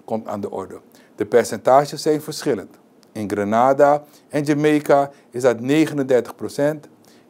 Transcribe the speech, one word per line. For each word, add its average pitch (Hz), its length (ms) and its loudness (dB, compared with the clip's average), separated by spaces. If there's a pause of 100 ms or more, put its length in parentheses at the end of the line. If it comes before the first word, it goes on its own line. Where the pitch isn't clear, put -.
komt 110 220 -8
aan 104 140 -8
de 101 100 -8
orde. 95 300 -10 (360)
De 107 100 -4
percentages 127 760 2
zijn 151 180 0
verschillend. 147 560 -6 (360)
In 104 180 -8
Grenada 131 760 2 (240)
en 147 140 -4
Jamaica 147 680 2 (200)
is 123 120 -8
dat 120 180 2
negenendertig 135 720 0
procent, 147 540 -4 (420)